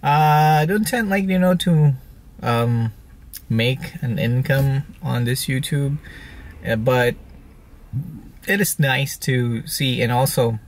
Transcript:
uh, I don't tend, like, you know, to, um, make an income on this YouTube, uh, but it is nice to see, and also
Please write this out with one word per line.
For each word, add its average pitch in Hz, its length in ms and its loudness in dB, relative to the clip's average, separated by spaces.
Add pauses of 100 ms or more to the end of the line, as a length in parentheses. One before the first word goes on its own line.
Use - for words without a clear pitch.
uh, 151 580 4
I 156 40 2
don't 208 220 0
tend, 226 220 -2
like, 196 160 0
you 185 140 2
know, 180 160 4
to, 156 380 4 (480)
um, 117 500 0 (580)
make 117 520 -2
an 120 180 -4
income 135 640 0 (180)
on 123 240 -2
this 123 200 -2
YouTube, 143 520 -2 (680)
uh, 113 100 0
but 123 400 2 (1300)
it 196 120 2
is - 200 -2
nice 135 380 0
to 123 480 -2
see, 127 360 -2
and 120 100 0
also 123 560 2